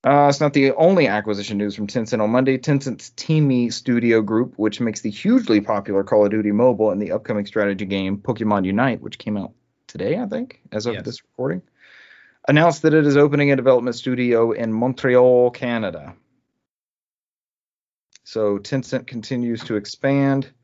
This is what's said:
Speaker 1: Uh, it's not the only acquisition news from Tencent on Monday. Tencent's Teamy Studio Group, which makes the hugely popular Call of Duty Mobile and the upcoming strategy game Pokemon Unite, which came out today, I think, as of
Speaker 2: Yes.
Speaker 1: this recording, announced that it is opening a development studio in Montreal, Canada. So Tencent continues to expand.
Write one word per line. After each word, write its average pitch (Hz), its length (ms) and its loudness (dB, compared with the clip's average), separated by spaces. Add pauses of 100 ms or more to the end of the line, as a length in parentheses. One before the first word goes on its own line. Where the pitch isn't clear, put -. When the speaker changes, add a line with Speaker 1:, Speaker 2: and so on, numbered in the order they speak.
Speaker 1:
Uh, 143 280 4
it's 139 100 0
not 147 140 0
the 135 200 4
only 170 340 4
acquisition 104 500 -4
news 101 180 -2
from 104 120 -6
Tencent 113 360 -4
on 107 60 0
Monday. 131 280 2
Tencent's 139 600 -4
Teamy 131 560 0
Studio 117 480 2
Group, 110 360 -2
which 107 220 -2
makes 117 220 -4
the 110 80 -6
hugely 196 500 0
popular 101 460 -2
Call 107 180 4
of 101 80 2
Duty 104 220 0
Mobile 110 380 2
and 98 100 -4
the 85 100 -6
upcoming 104 340 -4
strategy 101 400 -2
game 98 320 -4
Pokemon 107 480 -2
Unite, 110 360 -2
which - 160 -14
came 107 180 -8
out - 160 -8 (360)
today, 139 300 -4
I 240 80 -6
think, 226 360 -10 (100)
as 107 140 -8
of 117 80 -4
Speaker 2:
Yes. 92 100 -10
Speaker 1:
this 117 200 -12
recording, 156 400 -8 (840)
announced 156 360 4
that 156 100 4
it 156 140 4
is 143 100 4
opening 143 340 4
a 135 60 2
development 123 400 2
studio 120 560 0
in 110 180 -4
Montreal, 123 800 4
Canada. 104 640 -6 (2000)
So 104 360 -2
Tencent 127 480 -6
continues 120 580 -6
to 113 100 -4
expand. 139 720 -2 (160)